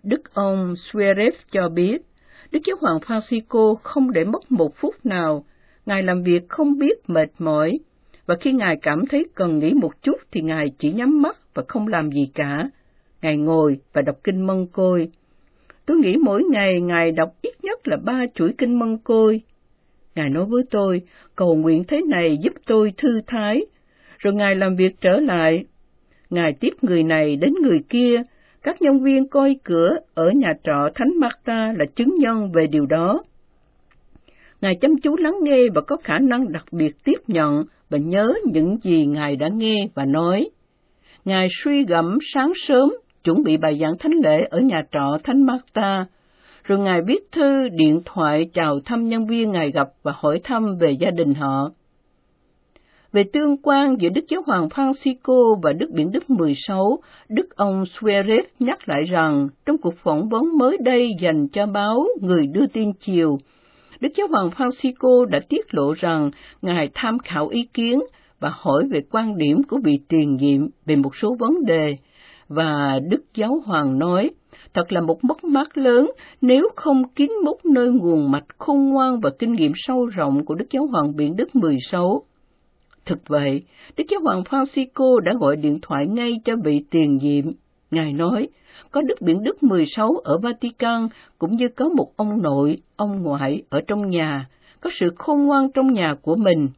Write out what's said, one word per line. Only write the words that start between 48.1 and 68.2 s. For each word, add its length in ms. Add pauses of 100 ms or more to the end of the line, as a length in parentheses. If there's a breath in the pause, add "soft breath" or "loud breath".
chào 320
thăm 220
nhân 180
viên 260
Ngài 200
gặp 160 (160)
và 120
hỏi 280
thăm 340
về 140
gia 200
đình 220
họ. 380 (1400 soft breath)
Về 120 (100)
tương 240
quan 420
giữa 100
Đức 200
Giáo 180
hoàng 200
Francisco 960
và 100
Đức 200
Biển 180
Đức 180
mười 260
sáu, 440 (300 soft breath)
Đức 260
ông 280
Suarez 600 (160)
nhắc 300
lại 140
rằng, 440 (180)
trong 120
cuộc 200
phỏng 320
vấn 280
mới 200
đây 300 (140)
dành 260
cho 180
báo 400 (160)
Người 260
Đưa 200
Tin 320
Chiều, 380 (640 soft breath)
Đức 180
Giáo 100
hoàng 300
Francisco 680
đã 140 (100)
tiết 220
lộ 220
rằng 380 (300 loud breath)
Ngài 320
tham 260
khảo 280
ý 260
kiến 260 (400 soft breath)